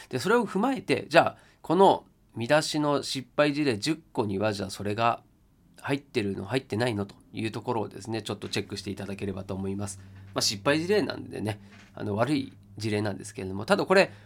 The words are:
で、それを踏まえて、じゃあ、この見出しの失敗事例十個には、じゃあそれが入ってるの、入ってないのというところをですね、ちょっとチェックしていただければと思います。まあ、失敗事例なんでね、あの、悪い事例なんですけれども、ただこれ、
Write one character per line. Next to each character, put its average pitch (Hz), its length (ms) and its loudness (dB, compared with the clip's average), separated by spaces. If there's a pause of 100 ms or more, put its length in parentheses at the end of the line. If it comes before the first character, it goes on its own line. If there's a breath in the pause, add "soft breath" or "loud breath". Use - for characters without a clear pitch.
で、 127 100 -2
そ 180 100 -2
れ 226 60 6
を 240 100 2
踏 190 140 -2
ま 262 140 2
え 202 80 -4
て、 - 260 0
じ 165 100 6
ゃ 123 200 4
あ、 - 0 - (240 soft breath)
こ 160 140 0
の 180 300 8 (300)
見 117 120 -4
出 151 140 6
し 156 180 -2
の 147 220 2
失 127 340 -6
敗 147 180 4
事 147 100 -2
例 123 140 2
十 131 180 -2
個 - 300 -4
に 101 120 -2
は、 107 140 2
じ 101 100 -4
ゃ 95 60 -4
あ - 20 -10
そ - 140 -10
れ 104 100 -2
が 117 300 0 (580)
入 - 160 0
っ - 40 -6
て - 200 -2
る 98 140 -2
の、 98 100 -6
入 117 140 0
っ - 60 -10
て - 100 -4
な 120 140 2
い 110 60 -2
の 101 100 -2
と - 100 -18 (160)
い 110 140 -6
う 107 60 -2
と 117 100 -8
こ 123 120 -4
ろ 113 100 0
を - 40 -6
で - 140 -14
す 110 100 -8
ね、 110 100 -4
ち 110 100 -6
ょ - 20 -2
っ 98 40 -6
と 98 120 -10
チ - 100 -2
ェ 98 60 -6
ッ - 20 -20
ク 104 80 -8
し 98 60 -10
て 101 100 -8
い 95 40 -6
た 98 100 -10
だ 98 100 -6
け 98 100 -8
れ 98 60 -2
ば 95 140 -8
と 98 80 -6
思 95 160 -4
い 98 80 -4
ま 104 100 -6
す。 - 120 -10 (340 loud breath)
ま - 60 -2
あ、 - 20 0
失 104 200 -2
敗 147 200 2
事 170 80 -4
例 208 120 4
な - 140 -2
ん - 140 -12
で 92 100 -8
ね、 101 220 -4 (320 loud breath)
あ - 100 -10
の、 104 120 -2
悪 120 200 0
い - 180 -6 (240)
事 107 140 -2
例 104 100 0
な 104 100 0
ん 101 60 -6
で 98 60 -12
す - 100 -14
け 104 100 -8
れ 95 40 -6
ど 95 80 -6
も、 98 100 -6
た 196 120 4
だ 156 80 0
こ - 80 2
れ、 185 180 6 (140 loud breath)